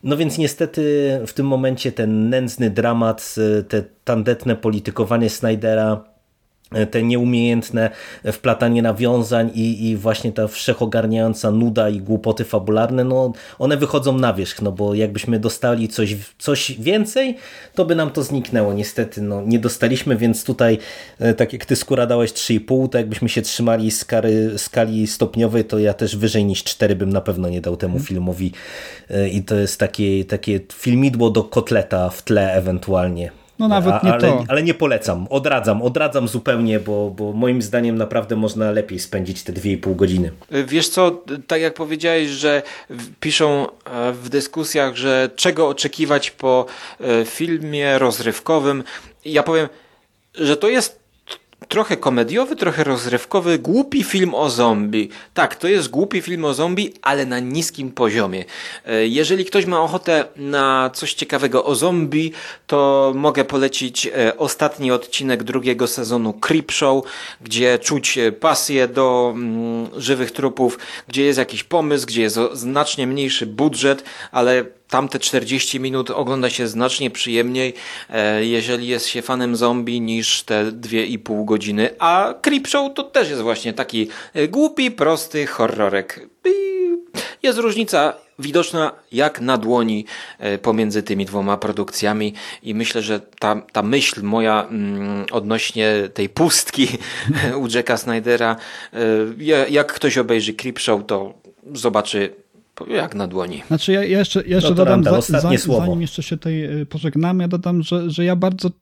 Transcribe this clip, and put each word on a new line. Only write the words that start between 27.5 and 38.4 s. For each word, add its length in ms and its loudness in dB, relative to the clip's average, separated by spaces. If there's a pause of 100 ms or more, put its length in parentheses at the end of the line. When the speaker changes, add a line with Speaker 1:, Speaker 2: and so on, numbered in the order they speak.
Speaker 1:
dał 160 -4
temu 160 -2
Speaker 2:
Mhm. 140 -4
Speaker 1:
filmowi, 440 -2 (580)
e, 200 0
i 140 -2
to 120 -2
jest 240 0
takie, 460 0
takie 340 -2 (140)
filmidło 560 4
do 140 2
kotleta 680 0
w 120 -10
tle 320 2
ewentualnie. 800 0 (280)
Speaker 2:
No 80 2
nawet 260 4
Speaker 1:
A, 120 2
Speaker 2:
nie 80 6
Speaker 1:
ale, 80 2
Speaker 2:
to. 260 4
Speaker 1:
ale 160 2
nie 100 2
polecam. 560 0
Odradzam, 520 2
odradzam 460 2
zupełnie, 520 0
bo, 380 -2
bo 160 -4
moim 280 2
zdaniem 360 0
naprawdę 380 -2
można 360 0